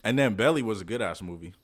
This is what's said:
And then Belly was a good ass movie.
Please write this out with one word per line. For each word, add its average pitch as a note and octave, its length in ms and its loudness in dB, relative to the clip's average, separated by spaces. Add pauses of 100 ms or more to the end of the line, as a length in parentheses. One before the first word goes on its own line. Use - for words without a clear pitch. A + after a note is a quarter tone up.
And A#2+ 160 2
then B2 160 4
Belly C#3+ 260 4
was A2 200 -2
a F2+ 40 -12
good A#2 160 -4
ass F2 200 -4
movie. F2 320 -10 (100)